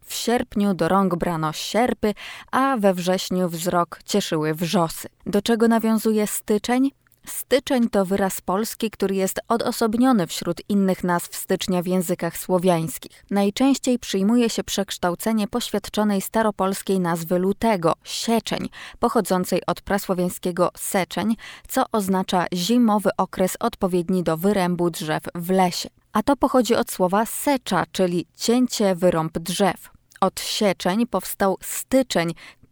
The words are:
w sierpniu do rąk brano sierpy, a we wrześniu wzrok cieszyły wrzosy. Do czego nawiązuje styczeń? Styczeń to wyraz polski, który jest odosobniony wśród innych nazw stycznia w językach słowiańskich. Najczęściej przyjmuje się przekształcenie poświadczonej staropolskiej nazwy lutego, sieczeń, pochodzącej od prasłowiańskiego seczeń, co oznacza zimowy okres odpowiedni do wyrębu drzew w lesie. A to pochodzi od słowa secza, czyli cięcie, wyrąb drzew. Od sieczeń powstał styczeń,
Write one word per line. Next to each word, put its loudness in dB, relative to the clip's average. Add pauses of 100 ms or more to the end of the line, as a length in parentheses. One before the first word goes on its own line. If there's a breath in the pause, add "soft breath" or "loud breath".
w -12
sierpniu 0
do 0
rąk 4
brano -2
sierpy, 0 (360 loud breath)
a 2
we 4
wrześniu 0
wzrok -2
cieszyły 0
wrzosy. -2 (180)
Do 0
czego 2
nawiązuje 2
styczeń? 0 (360)
Styczeń 0
to 2
wyraz 0
polski, -2
który -2
jest -2
odosobniony 2
wśród -6
innych 0
nazw -2
stycznia -2
w -6
językach -2
słowiańskich. -2
Najczęściej 2
przyjmuje 2
się -4
przekształcenie -2
poświadczonej -2
staropolskiej 0
nazwy 0
lutego, 2 (120)
sieczeń, -2 (300 loud breath)
pochodzącej 0
od -4
prasłowiańskiego -2
seczeń, -2 (320 loud breath)
co 0
oznacza 0
zimowy 2
okres -2
odpowiedni 0
do 0
wyrębu 0
drzew -4 (120)
w -8
lesie. 2 (240)
A 0
to 2
pochodzi 2
od 0
słowa 0
secza, 0
czyli 0 (100)
cięcie, 2
wyrąb 0
drzew. -2 (300)
Od 0
sieczeń 0
powstał -2
styczeń, -2 (360 loud breath)